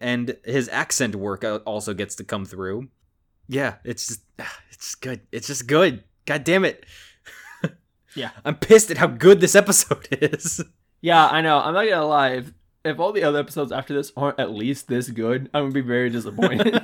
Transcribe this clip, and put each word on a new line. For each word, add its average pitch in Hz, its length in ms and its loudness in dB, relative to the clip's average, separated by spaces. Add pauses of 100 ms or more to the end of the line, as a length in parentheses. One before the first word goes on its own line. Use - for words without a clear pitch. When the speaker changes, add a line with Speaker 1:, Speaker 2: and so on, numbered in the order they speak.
Speaker 1:
and 120 420 -4
his 123 260 -2
accent 123 460 -4
work 98 300 -6
al-, 107 140 -4
also 107 340 -6
gets 95 220 -8
to 95 100 -14
come 101 180 -6
through. 95 460 -10 (580)
Yeah, 131 280 -4 (100)
it's 120 220 -10
just, 113 220 -12
<sighs> - 100 -20 (300)
it's - 80 -20
just - 240 -14
good. 127 200 -10 (100)
It's - 160 -10
just 127 200 -8
good. 147 360 2 (220)
God 143 180 -4
damn 180 220 2
it. - 240 -4
<laughs> - 60 -20 (1200)
Speaker 2:
Yeah. 117 160 -10 (120)
Speaker 1:
I'm 147 120 -4
pissed - 340 6
at 160 80 -6
how 170 80 2
good 165 360 6
this 175 120 2
episode 202 560 2
<laughs> - 20 -4
is. 151 480 -2 (420)
Speaker 2:
Yeah, 165 260 6
I 151 140 2
know. 156 180 4
I'm 160 160 -2
not 214 120 2
gonna 175 200 0
lie. 143 220 4
If, 127 220 -8 (320)
if 156 160 -4
all 185 120 0
the 208 120 -2
other 147 140 2
episodes 143 340 -4
after 135 220 -6
this 143 240 -4
aren't 143 220 -2
at 117 100 0
least 117 380 -6
this 123 240 -2
good, 117 420 -2
I'm 147 120 0
gonna 135 80 -4
be 139 80 0
very 123 280 0
disappointed. 117 760 0